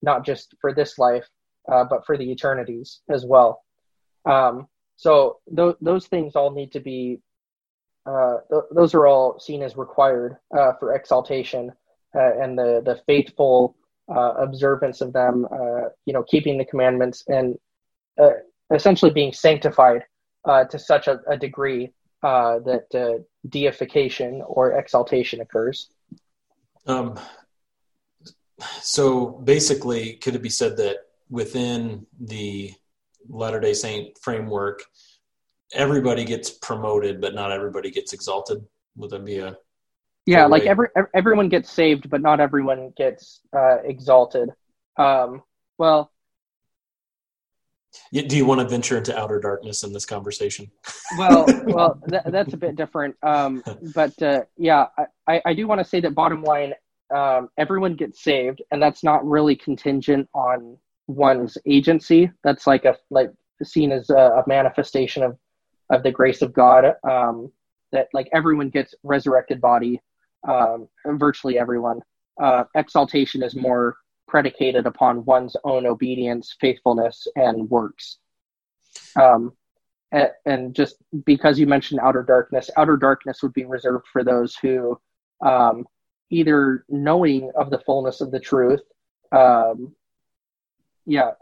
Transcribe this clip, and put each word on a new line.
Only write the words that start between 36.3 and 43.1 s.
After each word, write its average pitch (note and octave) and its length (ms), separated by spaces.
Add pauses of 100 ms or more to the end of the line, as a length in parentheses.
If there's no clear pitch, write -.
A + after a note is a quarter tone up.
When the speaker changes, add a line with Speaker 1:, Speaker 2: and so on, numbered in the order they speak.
Speaker 2:
promoted, G#2 720
but G2 140
not G2+ 160
everybody G2 400
gets - 220
exalted? G#2 520 (300)
Would G#2+ 160
that G2 140
be G2+ 140
a F#2+ 180 (680)
Speaker 1:
Yeah, F3 180
Speaker 2:
fair D3 60
Speaker 1:
like, D#3 140
Speaker 2:
way? - 60
Speaker 1:
every, G#3 260
ev-, G3 180
everyone G3 360
gets E3+ 220
saved, D3+ 380
but C#3+ 120
not D3+ 180
everyone C3+ 560
gets, - 460 (140)